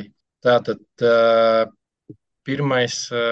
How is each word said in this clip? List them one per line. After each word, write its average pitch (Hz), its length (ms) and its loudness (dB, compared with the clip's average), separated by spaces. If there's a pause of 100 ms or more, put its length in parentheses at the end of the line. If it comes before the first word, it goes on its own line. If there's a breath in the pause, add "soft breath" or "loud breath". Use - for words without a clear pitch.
(420)
Tātad, 120 400 0 (200)
ā, 113 680 2 (760)
pirmais, 135 520 -4 (120)
ā, 120 220 -4